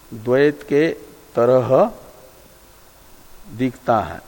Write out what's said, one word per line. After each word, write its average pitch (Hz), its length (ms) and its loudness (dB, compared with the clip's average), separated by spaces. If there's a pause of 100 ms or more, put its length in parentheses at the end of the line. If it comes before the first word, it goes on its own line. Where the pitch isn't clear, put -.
(140)
द्वैत 131 500 0
के 147 260 0 (460)
तरह 127 560 2 (1600)
दिखता 120 460 -2
है 87 280 -10